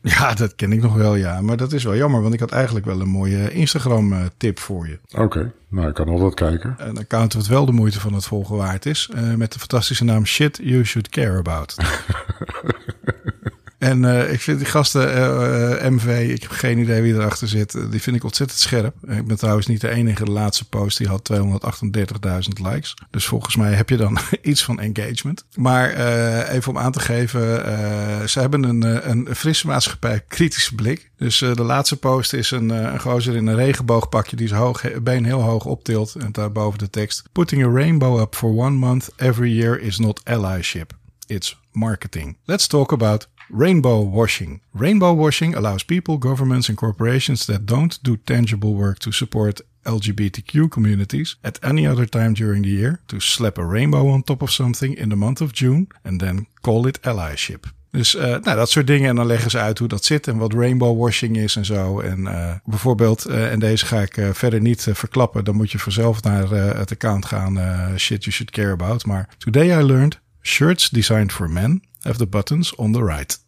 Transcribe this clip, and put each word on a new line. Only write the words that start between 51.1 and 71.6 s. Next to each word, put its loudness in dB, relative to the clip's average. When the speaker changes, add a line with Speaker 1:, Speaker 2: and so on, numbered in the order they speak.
Speaker 1:
at -10
any 2
other 2
time 2
during 0
the 0
year 0
to -8
slap -2
a -4
rainbow 2
on 2
top -2
of -2
something -2
in -2
the 0
month 0
of -2
June 2
and -4
then -2
call 2
it -4
allyship." -6
Dus, 0
eh, -2
nou, 0
dat 2
soort 2
dingen. 4
En 2
dan 2
leggen 2
ze -2
uit 0
hoe -2
dat -4
zit 0
en -2
wat -2
rainbow 2
washing 0
is 0
en -2
zo. -2
En, -4
eh, -4
bijvoorbeeld, 2
eh, 0
en 0
deze 2
ga 0
ik, -2
eh, 0
verder 0
niet, 2
eh, 0
verklappen. 0
Dan 0
moet 0
je -4
vanzelf 0
naar, 2
eh, 0
het -4
account -2
gaan, -2
eh, -2
Shit -2
You -4
Should -8
Care -2
About. -2
Maar: -2
"Today 4
I 6
learned 4
shirts 2
designed 2
for -6
men 0